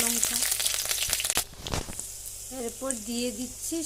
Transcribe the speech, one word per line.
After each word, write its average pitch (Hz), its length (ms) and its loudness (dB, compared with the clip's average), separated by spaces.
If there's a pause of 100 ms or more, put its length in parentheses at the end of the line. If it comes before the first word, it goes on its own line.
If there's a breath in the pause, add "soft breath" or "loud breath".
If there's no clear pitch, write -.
লঙ্কা, 233 360 4 (2250)
এরপর 254 300 -2 (160)
দিয়ে 240 300 0
দিচ্ছি - 380 -4 (100)